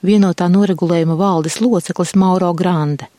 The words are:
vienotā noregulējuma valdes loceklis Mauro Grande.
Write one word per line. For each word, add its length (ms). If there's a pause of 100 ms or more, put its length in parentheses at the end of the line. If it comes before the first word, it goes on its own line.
vienotā 480
noregulējuma 640
valdes 480
loceklis 560
Mauro 300 (100)
Grande. 480 (120)